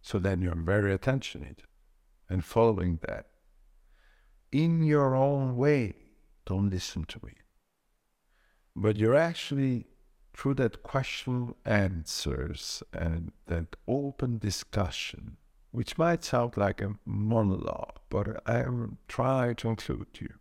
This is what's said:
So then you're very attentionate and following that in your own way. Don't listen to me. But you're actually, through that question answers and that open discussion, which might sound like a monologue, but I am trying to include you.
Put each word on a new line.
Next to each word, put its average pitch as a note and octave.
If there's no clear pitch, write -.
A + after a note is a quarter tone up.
So -
then F#2
you're F2+
very G2
attentionate -
and F#2
following F#2
that -
in E3
your C#3+
own C3+
way. C3
Don't G2
listen F2+
to -
me. -
But G#2+
you're A2
actually, C#3
through -
that C3
question B2
answers E2
and E2+
that E2
open C3
discussion, -
which -
might E3
sound A#2+
like G2+
a G2+
monologue, G#2
but G#2
I A#2+
am A#2+
trying B2
to A2+
include -
you. -